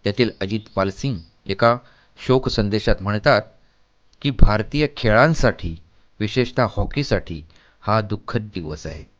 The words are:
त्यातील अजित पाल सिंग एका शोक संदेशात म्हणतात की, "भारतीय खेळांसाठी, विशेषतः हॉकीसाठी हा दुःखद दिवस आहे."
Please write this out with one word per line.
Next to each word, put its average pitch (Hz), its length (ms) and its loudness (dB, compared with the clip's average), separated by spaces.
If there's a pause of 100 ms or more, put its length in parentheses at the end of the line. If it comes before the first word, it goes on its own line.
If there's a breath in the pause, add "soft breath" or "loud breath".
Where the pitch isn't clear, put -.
त्यातील 107 260 0 (120)
अजित 98 180 -4 (160)
पाल 98 140 -2
सिंग 123 280 -6 (280)
एका 117 320 0 (500 soft breath)
शोक 127 220 2
संदेशात 104 520 0
म्हणतात 104 400 0 (800)
की, 143 80 -2
"भारतीय 113 580 6 (100)
खेळांसाठी, 113 800 2 (420)
विशेषतः 117 500 -2
हॉकीसाठी 101 720 -4 (380 soft breath)
हा 110 200 0
दुःखद 104 400 -6
दिवस 87 440 -10
आहे." 76 180 -12 (160)